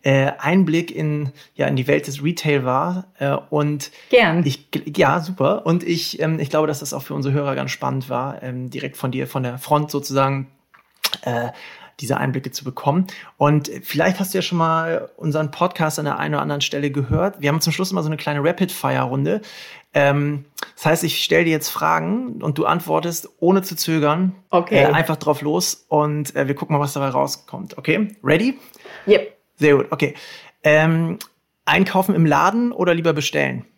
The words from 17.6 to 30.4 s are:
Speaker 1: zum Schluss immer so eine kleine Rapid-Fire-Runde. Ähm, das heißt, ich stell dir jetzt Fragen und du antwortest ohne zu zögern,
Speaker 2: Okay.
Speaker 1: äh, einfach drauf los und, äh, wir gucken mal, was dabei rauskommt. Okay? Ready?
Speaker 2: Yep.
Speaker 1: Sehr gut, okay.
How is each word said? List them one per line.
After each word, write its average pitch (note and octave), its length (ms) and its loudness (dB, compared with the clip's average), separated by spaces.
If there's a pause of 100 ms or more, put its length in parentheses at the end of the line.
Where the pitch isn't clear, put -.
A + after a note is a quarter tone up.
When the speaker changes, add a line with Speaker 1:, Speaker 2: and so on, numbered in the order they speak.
Speaker 1:
zum D#3+ 100 0
Schluss F#3 200 -2
immer F#3 100 -2
so D3+ 80 -2
eine D#3 80 -4
kleine D3 260 -2
Rapid-Fire-Runde. C#3+ 1000 0 (520)
Ähm, C#3+ 520 2 (300)
das - 100 -8
heißt, D#3+ 180 4
ich - 200 -2
stell E3+ 220 4
dir D#3+ 60 2
jetzt D3+ 180 0
Fragen F3 720 -2
und D3 160 -2
du - 80 0
antwortest D#3+ 640 -2 (100)
ohne F#3 220 4
zu F#3 140 -8
zögern, D#3+ 580 0 (160)
Speaker 2:
Okay. E3+ 340 4
Speaker 1:
äh, - 40 6
einfach D#3 300 2
drauf D3 240 -2
los D#3 460 -2
und, D3+ 480 0
äh, C#3+ 120 0
wir C#3 80 0
gucken - 200 -2
mal, C#3+ 60 2
was C#3+ 120 -4
dabei C#3 160 -2
rauskommt. - 680 -4
Okay? G3+ 460 0
Ready? G#3+ 340 2 (500)
Speaker 2:
Yep. G3+ 300 4 (200)
Speaker 1:
Sehr D3 200 6
gut, - 140 2
okay. D3 240 -2 (480)